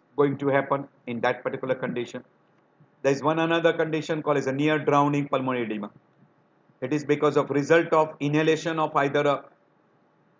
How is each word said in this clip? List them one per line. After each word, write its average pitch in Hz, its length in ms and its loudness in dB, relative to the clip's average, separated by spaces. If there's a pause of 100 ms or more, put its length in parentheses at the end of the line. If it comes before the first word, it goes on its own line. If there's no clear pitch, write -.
(180)
going 143 220 2
to 139 100 -2
happen 139 400 0 (180)
in 120 140 -8
that 123 200 0
particular 131 320 -4
condition. 123 480 -8 (800)
There 139 120 4
is 135 100 -8
one 156 160 0
another 165 320 2
condition 160 500 -2
called 147 140 0
as 135 120 -2
a 135 40 0
near 151 260 2
drowning 143 520 2
pulmonary 131 340 -2
edema. 107 260 -6 (920)
It 131 100 -4
is 147 140 -2
because 147 320 2
of 139 120 2
result 160 440 2
of 156 260 2
inhalation 160 580 0
of 156 200 -2
either 143 240 2
a 143 240 0 (960)